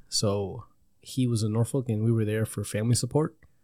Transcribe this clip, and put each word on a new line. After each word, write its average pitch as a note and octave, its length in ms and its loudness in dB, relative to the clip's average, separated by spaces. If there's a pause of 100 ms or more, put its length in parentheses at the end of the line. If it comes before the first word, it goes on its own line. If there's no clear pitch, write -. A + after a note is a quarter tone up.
So G2+ 560 -2 (380)
he B2+ 240 -2
was A2+ 160 0
in G#2+ 100 0
Norfolk, A#2+ 380 0
and G#2+ 120 0
we A#2 100 4
were A2+ 120 4
there G#2+ 220 0
for - 180 -8
family A2+ 300 0
support. D3 420 0 (280)